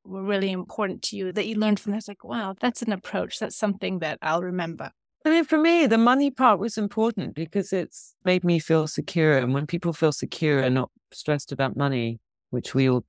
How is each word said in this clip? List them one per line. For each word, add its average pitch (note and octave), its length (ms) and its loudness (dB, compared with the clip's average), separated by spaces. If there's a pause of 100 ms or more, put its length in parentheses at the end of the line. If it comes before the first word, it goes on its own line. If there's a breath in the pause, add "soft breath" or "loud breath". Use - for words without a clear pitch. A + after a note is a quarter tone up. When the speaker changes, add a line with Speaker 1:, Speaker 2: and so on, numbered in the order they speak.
Speaker 1:
were F#3+ 200 -10
really G3 280 0
important F#3 520 -6
to - 140 -6
you F#3+ 160 -6
that G3+ 120 -2
you A3 100 -6
learned G#3+ 240 2
from G#3 120 -6
this? G#3+ 160 -6
Like, - 160 -16
"Wow, G3+ 360 -6
that's A#3+ 220 -2
an A3+ 100 -4
approach. F#3+ 460 -6
That's - 180 -8
something F#3+ 440 -2
that D#3 240 -6
I'll D#3+ 180 0
remember." F3+ 480 -6 (340)
Speaker 2:
I D#4 60 2
mean, E4 160 4
for D#4+ 140 2
me, E4 260 6
the A3+ 140 4
money C4 320 4
part A#3+ 280 4
was A3+ 200 -4
important A3 560 -2
because E3 360 -4
it's - 440 -6 (100)
made F#3 180 4
me F3 140 4
feel D#3 300 2
secure. D#3 500 2
And B2+ 160 2
when C#3+ 140 0
people E3+ 260 -4
feel D#3 180 2
secure C#3+ 500 0
and B2+ 120 2
not C3 160 0 (220)
stressed - 400 -4
about C3+ 260 -2
money, B2 420 -2 (300)
which - 240 -6
we C3 160 4
all B2+ 200 2